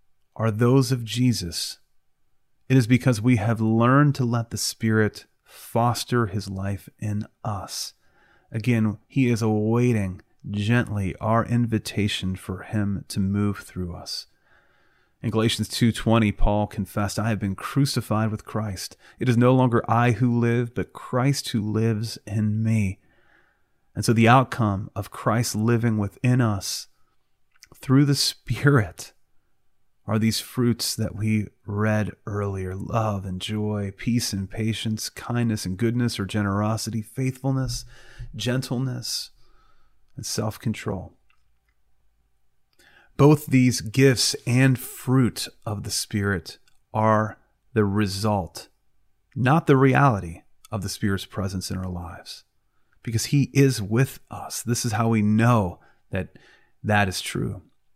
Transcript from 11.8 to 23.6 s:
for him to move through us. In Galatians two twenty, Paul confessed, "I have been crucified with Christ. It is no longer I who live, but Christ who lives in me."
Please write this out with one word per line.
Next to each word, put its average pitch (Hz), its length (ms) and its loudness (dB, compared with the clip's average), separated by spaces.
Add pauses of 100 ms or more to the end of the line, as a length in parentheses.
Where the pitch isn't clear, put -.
for 92 280 -10
him 101 440 -4
to - 120 -6
move 101 400 0
through 87 360 -10
us. - 320 -12 (920)
In 113 100 -4
Galatians 110 360 0
two 117 240 2
twenty, 110 400 2
Paul 104 360 2
confessed, 101 520 -6
"I 107 100 -2
have 107 100 -2
been 98 160 -4
crucified 113 760 -2
with 110 140 -10
Christ. 107 500 -8 (240)
It 123 80 0
is 120 80 4
no 123 180 6
longer 127 360 4
I 120 220 4
who 120 280 2
live, 117 340 0
but - 200 -6
Christ 135 560 -2
who 113 120 -2
lives 110 640 -2
in 107 380 -2
me." 110 360 0 (920)